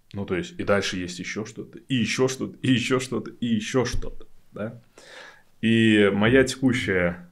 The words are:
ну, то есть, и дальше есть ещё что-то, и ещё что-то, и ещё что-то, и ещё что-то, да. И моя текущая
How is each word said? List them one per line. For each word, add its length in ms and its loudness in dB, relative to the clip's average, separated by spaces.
ну, 120 -8
то 100 -4
есть, 240 -6
и 40 -8
дальше 340 0
есть 220 -8
ещё 240 -8
что-то, 360 -16
и 160 -4
ещё 320 0
что-то, 340 -6
и 100 0
ещё 280 2
что-то, 320 -6
и 160 -8
ещё 360 0
что-то, 440 -4
да. 280 -10
И 520 6
моя 300 4
текущая 880 -2